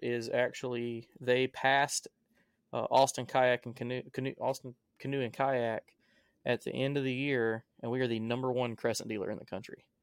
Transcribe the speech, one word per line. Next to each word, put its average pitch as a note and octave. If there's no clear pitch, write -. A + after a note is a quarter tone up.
is A#2
actually, A#2+
they B2+
passed, C3+
uh, A2+
Austin C3
Kayak B2+
and A#2
Canoe, B2
Canoe, C3
Austin B2
Canoe C3+
and A#2
Kayak B2
at B2
the -
end C3+
of C3+
the C3
year, A#2+
and A#2
we B2+
are B2+
the A2+
number B2
one A#2+
Crescent -
dealer G2+
in G#2
the -
country. -